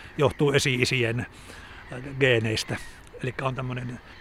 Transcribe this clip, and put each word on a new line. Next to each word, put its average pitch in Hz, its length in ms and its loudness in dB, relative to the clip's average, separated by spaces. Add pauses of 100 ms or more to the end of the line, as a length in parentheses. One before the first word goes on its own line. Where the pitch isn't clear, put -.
(180)
johtuu 143 340 4
esi-isien, 127 680 2
äh, - 800 -14 (200)
geeneistä. 113 580 4 (460)
Elikkä 131 220 -4
on 131 100 -2
tämmönen 123 440 -6 (220)